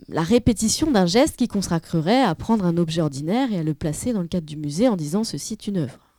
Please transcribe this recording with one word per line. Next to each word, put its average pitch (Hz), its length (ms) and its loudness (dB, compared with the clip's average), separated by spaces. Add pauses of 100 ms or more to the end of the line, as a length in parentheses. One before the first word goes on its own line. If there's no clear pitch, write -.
la 160 160 -2
répétition 226 680 2
d'un 190 140 6
geste 233 320 2
qui 247 100 0
consacrerait 175 760 0
à 190 140 2
prendre 220 300 0
un 170 120 2
objet 165 240 0
ordinaire 160 500 -2
et 190 80 -2
à 160 40 -2
le 156 100 0
placer 165 400 -4
dans 202 80 0
le 170 60 -4
cadre 165 180 -4
du 151 120 -12
musée 156 300 0
en 220 80 2
disant : « 170 300 -2
Ceci - 280 -8
est - 140 -12
une 202 100 -2
œuvre » 135 220 -4 (180)